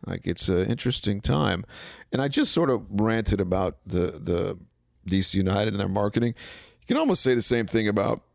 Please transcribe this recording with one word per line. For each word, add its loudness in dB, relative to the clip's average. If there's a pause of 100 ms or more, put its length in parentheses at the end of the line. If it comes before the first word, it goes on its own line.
Like, -6
it's -2
an 4
interesting -2
time. 0 (460)
And 0
I 0
just 0
sort 2
of 0
ranted 2
about 0
the, -2
the -2 (480)
D 2
C 0
United 2
and -2
their 0
marketing. 0 (460)
You -20
can 0
almost 2
say 4
the 2
same 2
thing 0
about 0 (120)